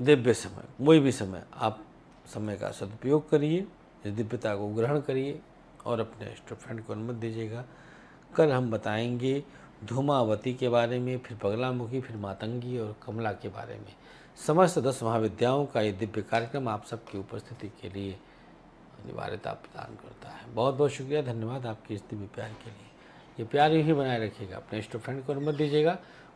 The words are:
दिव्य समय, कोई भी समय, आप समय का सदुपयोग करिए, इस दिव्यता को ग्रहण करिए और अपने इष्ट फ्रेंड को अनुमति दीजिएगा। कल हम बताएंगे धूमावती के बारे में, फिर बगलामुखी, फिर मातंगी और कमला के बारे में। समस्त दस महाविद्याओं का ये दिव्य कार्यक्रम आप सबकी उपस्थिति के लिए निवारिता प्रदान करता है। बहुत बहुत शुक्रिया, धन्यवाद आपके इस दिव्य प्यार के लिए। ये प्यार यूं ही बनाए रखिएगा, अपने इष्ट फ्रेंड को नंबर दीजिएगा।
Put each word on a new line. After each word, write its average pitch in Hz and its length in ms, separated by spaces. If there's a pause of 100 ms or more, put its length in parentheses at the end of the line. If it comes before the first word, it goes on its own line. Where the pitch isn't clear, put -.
दिव्य 127 320
समय, - 520
कोई 160 140
भी 135 120
समय, 95 320 (100)
आप 110 320 (400)
समय 104 320
का 98 140
सदुपयोग 127 580
करिए, 156 380 (380)
इस 104 80
दिव्यता 110 420
को 104 120
ग्रहण 113 340
करिए 139 400 (440)
और 117 140
अपने 107 320
इष्ट - 220
फ्रेंड 110 320
को 110 80
अनुमति 113 260
दीजिएगा। 113 460 (680)
कल 160 160
हम 127 200
बताएंगे 120 720 (400)
धूमावती 123 680
के 127 160
बारे 120 300
में, 127 200
फिर 113 240
बगलामुखी, 123 580
फिर 117 160
मातंगी 113 640
और 107 160 (100)
कमला 110 260
के 101 180
बारे 110 260
में। 104 200 (520)
समस्त 170 320
दस 127 240
महाविद्याओं 117 640
का 120 160
ये 107 100
दिव्य 101 300
कार्यक्रम 120 480
आप 107 160
सबकी - 320
उपस्थिति 104 500 (140)
के 98 80
लिए 95 300 (880)
निवारिता - 460
प्रदान - 420
करता - 340
है। - 240
बहुत 123 220
बहुत 139 160
शुक्रिया, 139 300
धन्यवाद 123 440
आपके 110 280
इस 101 80
दिव्य 101 340
प्यार 110 140
के 110 200
लिए। 104 180 (520)
ये 117 60
प्यार 147 260
यूं 160 120
ही 160 100
बनाए 127 320
रखिएगा, 98 320
अपने 107 220
इष्ट 107 180
फ्रेंड 131 280
को 143 80
नंबर 143 180
दीजिएगा। 151 460 (380)